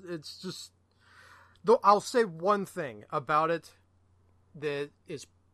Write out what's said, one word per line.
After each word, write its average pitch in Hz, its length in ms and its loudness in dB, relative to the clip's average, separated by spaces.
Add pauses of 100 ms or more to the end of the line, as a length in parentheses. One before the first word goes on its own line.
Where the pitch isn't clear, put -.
It's 170 340 -12
just, - 300 -12 (920)
though 220 200 6
I'll 202 180 8
say 240 220 0
one 190 420 0
thing 127 440 -10
about 156 400 0
it 165 220 -4 (840)
that 147 340 -4 (180)
is 151 180 -12 (280)